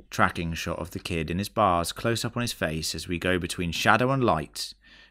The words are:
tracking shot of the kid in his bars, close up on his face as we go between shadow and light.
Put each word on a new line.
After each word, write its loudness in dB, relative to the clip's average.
tracking 2
shot -4
of -8
the -8
kid -2
in -2
his -2
bars, 2
close -2
up -6
on -2
his -2
face -4
as -8
we -2
go 2
between -4
shadow 4
and 0
light. 0